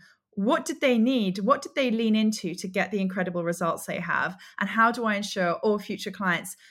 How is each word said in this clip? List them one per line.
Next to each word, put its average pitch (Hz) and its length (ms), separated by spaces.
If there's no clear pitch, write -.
what 233 320
did 320 160
they 254 180
need, 220 400
what 240 240
did - 140
they 262 160
lean 220 240
into 214 400
to 202 100
get 190 240
the 202 100
incredible 185 440
results 170 420
they 165 140
have, 165 360
and 196 100
how 226 220
do 233 140
I 214 100
ensure 196 480
all 208 160
future 208 320
clients 185 460